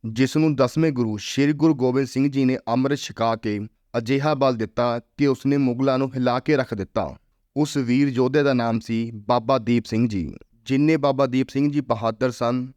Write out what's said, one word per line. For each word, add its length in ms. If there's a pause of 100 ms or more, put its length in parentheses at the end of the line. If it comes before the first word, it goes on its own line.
ਜਿਸ 320
ਨੂੰ 180
ਦਸਵੇਂ 360
ਗੁਰੂ 260
ਸ੍ਰੀ 360
ਗੁਰੂ 220
ਗੋਬਿੰਦ 320
ਸਿੰਘ 240
ਜੀ 140
ਨੇ 120 (100)
ਅੰਮ੍ਰਿਤ 320
ਛਕਾ 360
ਕੇ 240 (380)
ਅਜਿਹਾ 360
ਬਲ 220
ਦਿੱਤਾ 440 (180)
ਕਿ 100
ਉਸਨੇ 300
ਮੁਗਲਾਂ 420
ਨੂੰ 160
ਹਿਲਾ 240
ਕੇ 180
ਰੱਖ 160
ਦਿੱਤਾ। 420 (420)
ਉਸ 200
ਵੀਰ 300
ਯੋਧੇ 360
ਦਾ 100
ਨਾਮ 260
ਸੀ 360
ਬਾਬਾ 420
ਦੀਪ 280
ਸਿੰਘ 220
ਜੀ। 260 (320)
ਜਿੰਨੇ 320
ਬਾਬਾ 280
ਦੀਪ 240
ਸਿੰਘ 220
ਜੀ 100
ਬਹਾਦਰ 500
ਸਨ 460